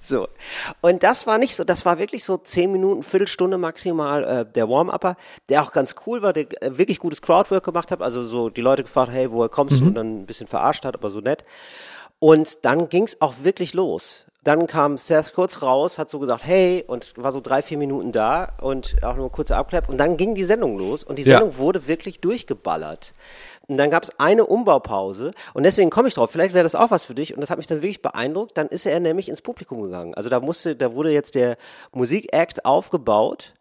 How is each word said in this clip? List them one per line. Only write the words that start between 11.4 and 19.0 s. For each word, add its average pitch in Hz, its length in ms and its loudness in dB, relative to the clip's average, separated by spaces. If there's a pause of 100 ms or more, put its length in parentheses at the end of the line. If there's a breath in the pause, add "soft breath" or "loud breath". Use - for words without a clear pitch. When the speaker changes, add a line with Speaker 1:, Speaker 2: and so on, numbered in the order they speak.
Speaker 1:
Und 156 440 6
dann 147 240 2
ging's 196 320 0
auch 139 220 0
wirklich 180 320 -2
los. 147 500 -4 (200)
Dann 156 240 4
kam 147 300 0
Seth - 360 0
kurz - 280 -2
raus, 139 360 0
hat 156 100 -6
so 147 120 -10
gesagt, 123 260 -4
„Hey“, 180 400 2
und - 300 -10
war 131 160 -4
so 135 80 -6
drei, 135 200 0
vier 151 160 -8
Minuten 139 360 -4
da 123 400 0 (100)
und 131 400 -4